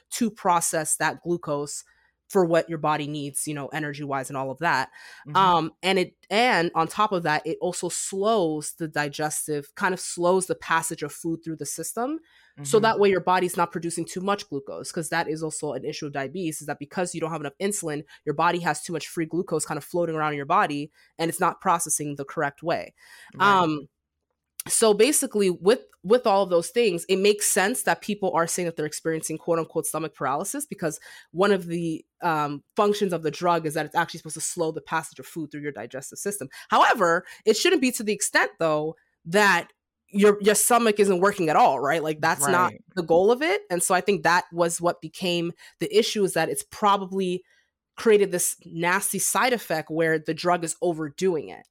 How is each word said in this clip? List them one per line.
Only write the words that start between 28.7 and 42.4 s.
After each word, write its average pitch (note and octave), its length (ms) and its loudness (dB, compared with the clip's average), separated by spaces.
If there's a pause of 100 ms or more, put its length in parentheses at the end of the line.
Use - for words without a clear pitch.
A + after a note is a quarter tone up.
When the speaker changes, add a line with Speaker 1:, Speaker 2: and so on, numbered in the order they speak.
Speaker 1:
they're D3+ 100 -4
experiencing D#3+ 520 -4
quote E3 220 0
unquote D#3+ 260 -4
stomach D#3+ 280 -6
paralysis, D#3+ 520 -4
because D#3+ 340 -6 (320)
one G3+ 220 4
of F3+ 140 -2
the, E3+ 360 -4 (180)
um, D3 420 -2 (120)
functions G#3 380 2
of E3 80 -2
the D#3 100 -2
drug E3+ 360 0
is D3 80 -6
that D#3 100 -2
it's D3 100 -10
actually E3+ 220 0
supposed D#3 160 -14
to D#3 80 -10
slow D#3+ 300 -4
the D#3+ 100 -8
passage - 380 -6
of B2+ 80 -16
food D#3 240 -10
through D3 100 -12
your D3 100 -6
digestive B2+ 460 -12
system. G3+ 320 -8 (200)
However, A3 540 4 (220)
it G#3+ 100 4
shouldn't F4 280 2
be B3+ 80 2
to A#3 120 -6
the G#3 100 -2
extent F4 440 0
though D#3 400 -2 (280)
that F#3 460 4 (380)
your, G3+ 320 6
your G3+ 140 4
stomach A3 440 4
isn't G3 200 4
working F#3+ 300 2
at D3+ 60 4
all, F3+ 240 4
right? C#3+ 220 0
Like, D#3 200 -4
that's E3 260 0